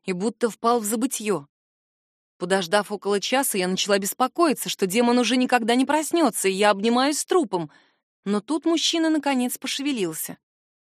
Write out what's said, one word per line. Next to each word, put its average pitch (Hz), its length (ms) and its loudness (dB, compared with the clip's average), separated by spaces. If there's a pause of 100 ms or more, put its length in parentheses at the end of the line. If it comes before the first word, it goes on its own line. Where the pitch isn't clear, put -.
и 190 100 -4
будто 220 360 -2
впал 233 300 0
в 214 60 -6
забытьё. 214 600 -4 (920)
Подождав 190 540 0
около 202 280 -2
часа, 254 380 -2
я 185 100 0
начала 190 300 0
беспокоиться, 247 720 0
что - 180 -2
демон 240 320 2
уже 240 180 2
никогда 240 380 2
не 262 100 2
проснётся, 294 600 0
и 190 60 2
я 202 160 4
обнимаюсь 233 500 2
с - 60 -6
трупом. 196 460 0 (520)
Но 208 180 -2
тут - 240 -6
мужчина, 330 440 0
наконец, 277 480 0
пошевелился. 220 800 -4 (640)